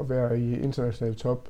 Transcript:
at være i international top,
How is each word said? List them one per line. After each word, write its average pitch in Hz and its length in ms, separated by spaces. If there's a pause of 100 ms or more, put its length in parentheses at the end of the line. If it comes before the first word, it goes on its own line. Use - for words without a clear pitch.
at 135 80
være 120 320
i 120 180
international 123 560
top, 123 360